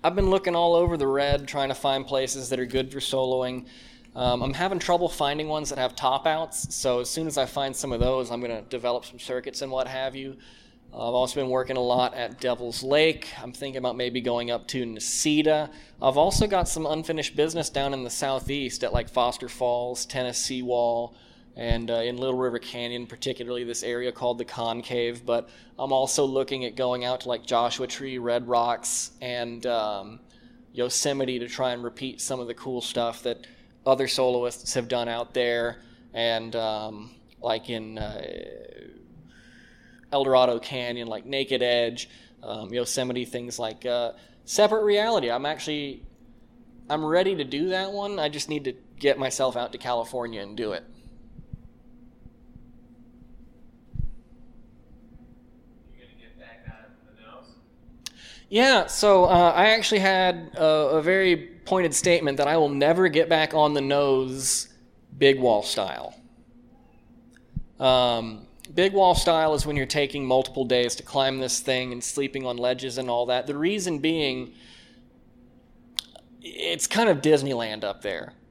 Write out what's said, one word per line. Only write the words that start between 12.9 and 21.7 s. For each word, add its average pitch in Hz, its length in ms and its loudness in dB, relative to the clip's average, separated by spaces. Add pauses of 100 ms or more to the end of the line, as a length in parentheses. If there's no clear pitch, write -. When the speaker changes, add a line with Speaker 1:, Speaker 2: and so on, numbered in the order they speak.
Speaker 1:
I'm 123 120 -14
thinking 135 240 -10
about 123 180 -4
maybe 123 240 -2
going 120 300 -2
up 117 180 -4
to 127 160 -4
Necedah. 151 880 0 (320)
I've 135 160 4
also 190 280 4
got 180 220 0
some 160 160 -4
unfinished 156 500 -4
business 160 360 0
down 139 240 -2
in 131 100 -6
the 120 60 -8
southeast 135 760 -4
at, 101 80 -2
like, 117 160 -2
Foster 123 400 0
Falls, 123 560 -4
Tennessee 127 560 -4
Wall, 120 540 0 (420)
and, 117 340 -2